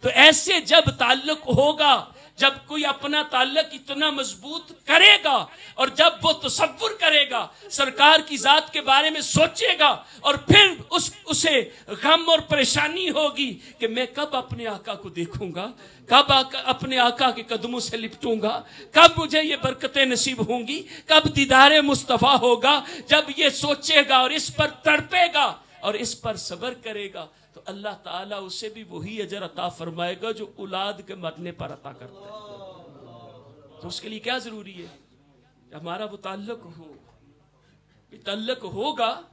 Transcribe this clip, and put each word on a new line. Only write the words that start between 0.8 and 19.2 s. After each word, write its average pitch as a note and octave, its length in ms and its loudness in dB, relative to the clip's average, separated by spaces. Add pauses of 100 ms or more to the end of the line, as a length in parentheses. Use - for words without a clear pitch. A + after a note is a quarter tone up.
ताल्लुक C4+ 540 -2
होगा D4 420 4 (440)
जब C4+ 280 0
कोई D4 160 -6
अपना C#4+ 400 -2
ताल्लुक D4 520 -2
इतना C#4+ 360 -4
मजबूत C#4+ 600 -10
करेगा E4+ 640 4 (420)
और C4 160 -2
जब E4 280 2
वो D#4+ 100 0
तसव्वुर D#4 600 -4
करेगा, C#4+ 640 0 (160)
सरकार C#4+ 520 4
की C#4+ 140 -10
जात C#4+ 360 2
के D4+ 80 -4
बारे C#4+ 300 2
में D#4 120 -6
सोचेगा D#4+ 840 0 (180)
और C#4 120 2
फिर F#4+ 440 6
उस, - 440 -6
उसे D4+ 500 0 (300)
गम D#4+ 200 4
और E4 160 4
परेशानी D4+ 680 -2
होगी C#4 440 -2
कि - 360 -10
मैं B3 240 -6
कब D4 220 -6
अपने A#3+ 300 -8
आका G#3 300 -10
को G3 160 -16
देखूंगा, E3+ 560 -10 (440)
कब C#4 200 6
आका, C4 280 0
अपने C4 380 -4
आका B3 340 2
के A3+ 120 -10
कदमों A#3+ 380 -8
से - 160 -8
लिपटूंगा, A3 680 -6 (320)
कब E4 200 8
मुझे D#4 240 -2